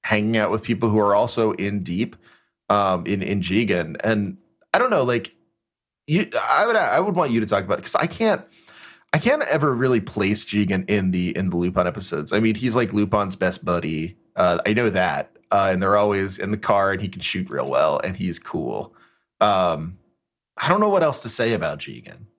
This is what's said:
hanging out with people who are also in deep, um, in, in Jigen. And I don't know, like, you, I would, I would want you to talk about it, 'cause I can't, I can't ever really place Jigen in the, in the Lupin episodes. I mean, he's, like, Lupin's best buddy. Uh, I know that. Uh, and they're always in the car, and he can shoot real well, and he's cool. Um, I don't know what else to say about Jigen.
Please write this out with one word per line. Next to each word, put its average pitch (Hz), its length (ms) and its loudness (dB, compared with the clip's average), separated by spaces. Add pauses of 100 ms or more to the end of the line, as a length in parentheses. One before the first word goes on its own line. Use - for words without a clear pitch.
hanging 107 340 0
out 104 120 2
with 107 140 -2
people 113 260 0
who 107 80 4
are 104 160 4
also 110 400 2
in 98 300 -4
deep, 90 320 -4 (540)
um, 95 360 2
in, 98 160 -2
in 101 200 -2
Jigen. 90 640 -2
And 104 340 0 (360)
I - 60 4
don't 247 100 2
know, 170 140 2
like, 120 320 -2 (720)
you, 170 200 2 (220)
I 165 160 4
would, 233 100 2
I 147 240 2
would 190 160 0
want 160 140 2
you 113 120 2
to 107 40 -2
talk 98 180 0
about 95 140 -2
it, - 60 -10
'cause - 120 -8
I 170 120 2
can't, 214 340 0 (720)
I 156 60 2
can't 285 240 2
ever 147 320 0
really 123 260 2
place 101 420 -2
Jigen 98 460 0
in 95 220 2
the, 90 260 -2
in 95 140 -2
the 85 60 -2
Lupin 90 280 0
episodes. 85 480 -6
I 104 60 2
mean, 110 160 2
he's, 113 200 -2
like, 110 160 0
Lupin's 101 440 0
best 92 280 -2
buddy. 82 540 -4 (180)
Uh, 90 300 4
I 107 80 2
know 117 160 2
that. 90 420 -2 (200)
Uh, 98 200 2
and 92 100 0
they're 98 140 2
always 98 440 0
in 98 100 -4
the 107 80 -2
car, 101 340 2
and 95 100 -4
he 101 60 -6
can 92 140 -10
shoot - 300 -4
real 65 180 -4
well, 69 340 2
and 92 140 -6
he's 90 220 -4
cool. 64 560 -8 (440)
Um, 90 600 0 (580)
I 131 120 -4
don't 196 100 4
know 214 100 2
what 190 140 4
else 147 180 0
to 117 80 -6
say 117 240 0
about 78 260 -2
Jigen. - 460 -16 (140)